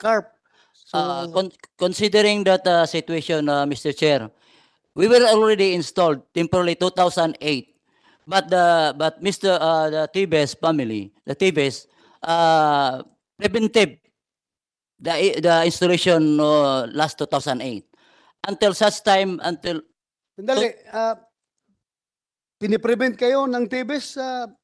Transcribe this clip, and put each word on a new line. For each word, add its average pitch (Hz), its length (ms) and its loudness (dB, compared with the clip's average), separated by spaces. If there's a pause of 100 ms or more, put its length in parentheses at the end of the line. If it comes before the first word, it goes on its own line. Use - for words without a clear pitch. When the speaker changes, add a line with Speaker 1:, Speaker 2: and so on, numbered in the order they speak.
Speaker 1:
carp. 220 320 -2 (400)
So, - 240 -12
Speaker 2:
Ah, 143 320 -4
con-, 180 240 -4 (240)
considering 202 680 0
that, 185 200 2
uh, 170 240 4
situation, 156 600 -4
uh, 143 200 0
Mister 143 240 -4
Chair, 139 360 0 (680)
we 190 120 2
were 240 200 6
already 214 480 4
installed 160 560 0
temporarily 175 440 0
two 180 160 -2
thousand 175 480 0
eight. 147 360 -6 (480)
But 180 240 -2
the, 170 480 2
but 156 240 -4
Mister, 190 400 0
uh, 160 300 0
the 156 180 -2
Tibes 160 460 -2
family, 113 580 -4 (140)
the 139 80 -6
Tibes, 151 560 -2 (320)
uh, 151 800 2 (340)
preventive 208 640 0 (1000)
the, 165 420 -2
the 170 120 4 (120)
installation, 165 760 2
uh, 143 520 2
last 151 260 -2
two 143 80 -6
thousand 131 340 -4
eight. 120 240 -10 (580)
Until 202 320 0
such - 280 0
time, 190 420 2
until 170 380 -6 (560)
Speaker 1:
Sandali, 233 340 -2
Speaker 2:
to- - 80 -20 (120)
Speaker 1:
ah, 226 240 -4 (1400)
piniprevent 226 600 -2
kayo 269 280 0
ng 247 220 -2
Tibes, 254 500 -8
ah, 254 300 -8 (160)